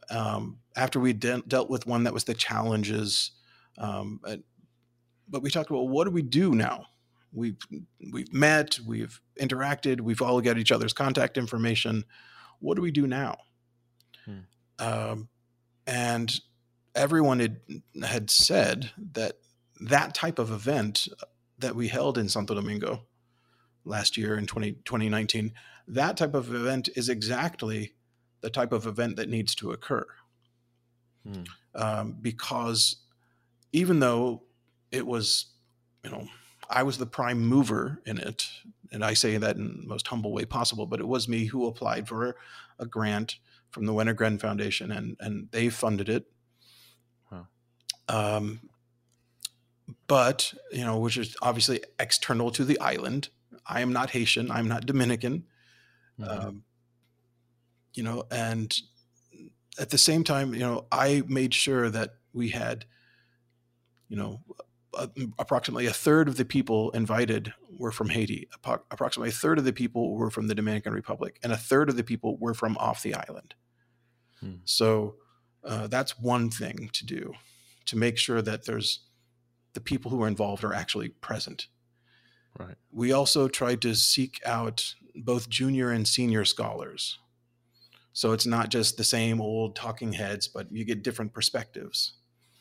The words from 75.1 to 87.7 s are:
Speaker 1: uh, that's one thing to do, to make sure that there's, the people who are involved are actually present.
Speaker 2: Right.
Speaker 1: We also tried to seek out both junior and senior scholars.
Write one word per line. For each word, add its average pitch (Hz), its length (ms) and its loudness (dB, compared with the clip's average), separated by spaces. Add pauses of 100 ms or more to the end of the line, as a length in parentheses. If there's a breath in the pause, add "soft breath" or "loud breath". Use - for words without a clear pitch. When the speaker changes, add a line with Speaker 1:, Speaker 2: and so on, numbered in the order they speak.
Speaker 1:
uh, 107 240 -6
that's 127 300 -2
one 120 320 2
thing 113 420 -8
to - 120 -4
do, - 300 -8 (520 soft breath)
to 113 120 -2
make 117 200 2
sure 117 220 2
that 107 260 -4
there's, 113 340 -2 (720)
the 110 60 -6
people 120 300 -4
who 123 120 0
are 107 60 2
involved 101 360 -2
are 101 80 0
actually 107 360 -4
present. - 580 -8 (920 soft breath)
Speaker 2:
Right. 92 180 -14 (140)
Speaker 1:
We 120 220 0
also 139 360 4
tried 123 340 0
to 117 120 2
seek - 520 2
out 117 480 -2 (200)
both 117 340 -2
junior 131 420 0
and 110 180 2
senior 113 360 2
scholars. - 720 -4 (920 soft breath)